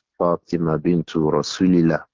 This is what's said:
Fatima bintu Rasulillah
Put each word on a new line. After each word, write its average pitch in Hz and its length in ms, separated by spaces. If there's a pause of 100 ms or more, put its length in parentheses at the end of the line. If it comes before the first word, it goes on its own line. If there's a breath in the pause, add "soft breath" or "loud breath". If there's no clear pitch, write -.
(180)
Fatima 85 600
bintu 80 540
Rasulillah 82 800